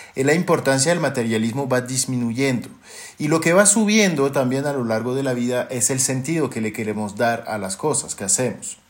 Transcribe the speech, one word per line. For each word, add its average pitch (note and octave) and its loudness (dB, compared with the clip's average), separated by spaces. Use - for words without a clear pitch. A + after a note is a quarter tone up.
eh, C3+ 0
la C#3+ 4
importancia D#3 2
del F3 2
materialismo A#2 0
va B2+ 2
disminuyendo. B2 -2
Y D3 -2
lo D#3+ 2
que E3+ 2
va G3+ 8
subiendo G3+ 4
también C3+ 0
a C#3+ -2
lo B2+ -2
largo A2+ -2
de C3+ -2
la C3+ 0
vida B2 0
es B2+ -2
el C3 -2
sentido C3+ -2
que B2+ -6
le G#2+ -4
queremos G#2 -6
dar A#2 0
a G#2+ -6
las G2 -6
cosas - -4
que - -10
hacemos. - -4